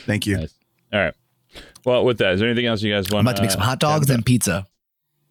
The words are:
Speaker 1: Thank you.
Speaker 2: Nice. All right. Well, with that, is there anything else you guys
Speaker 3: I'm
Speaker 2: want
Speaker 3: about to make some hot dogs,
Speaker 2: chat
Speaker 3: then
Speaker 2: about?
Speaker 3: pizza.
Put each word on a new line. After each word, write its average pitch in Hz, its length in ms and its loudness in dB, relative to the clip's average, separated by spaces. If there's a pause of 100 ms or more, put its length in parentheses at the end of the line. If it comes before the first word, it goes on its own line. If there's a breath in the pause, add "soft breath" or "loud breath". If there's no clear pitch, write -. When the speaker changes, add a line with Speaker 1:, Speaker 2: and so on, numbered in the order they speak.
Speaker 1:
Thank 104 220 -2
you. 98 100 0
Speaker 2:
Nice. 80 160 -8 (400)
All 104 60 0
right. 85 140 0 (680 loud breath)
Well, 123 220 2
with 120 140 2
that, 95 140 2
is 92 60 0
there 110 80 2
anything 120 200 0
else 110 160 -2
you 104 100 0
guys 98 160 -2
Speaker 3:
I'm 104 60 -2
Speaker 2:
want 104 120 2
Speaker 3:
about - 100 0
to - 40 -4
make 110 80 0
some 95 120 -2
hot 127 180 0
dogs, 151 240 0
Speaker 2:
chat 135 60 2
Speaker 3:
then 135 100 2
Speaker 2:
about? 107 80 -4
Speaker 3:
pizza. 98 400 0 (640)